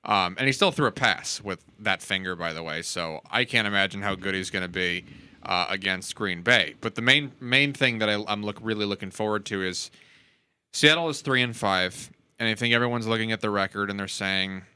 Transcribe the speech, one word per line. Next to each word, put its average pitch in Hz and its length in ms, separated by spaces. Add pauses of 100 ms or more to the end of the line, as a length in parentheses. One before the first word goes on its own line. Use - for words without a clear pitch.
Um, 95 360
and 131 80
he 139 60
still 190 180
threw 143 160
a 107 40
pass - 500
with 98 220 (160)
that 101 220
finger, 92 340
by 85 180
the 80 100
way. 80 180
So 82 480
I 120 160
can't 113 220
imagine 98 340
how 101 140
good 95 200
he's 92 140
gonna 92 180
be, 90 380 (380)
uh, 90 260
against 95 460
Green 92 280
Bay. 101 380
But 113 140
the 113 60
main, 135 380
main 135 340
thing 123 260
that 107 100
I, 104 180
I'm 104 160
look, 104 180
really 110 240
looking 98 260
forward 107 340
to 98 180
is 92 260 (840)
Seattle 160 360
is 147 120
three 131 200
and 120 140
five, 92 560 (280)
and 117 100
I 110 60
think 120 180
everyone's 120 340
looking 113 240
at 110 100
the 110 80
record 101 400
and 101 100
they're 98 80
saying 95 560 (120)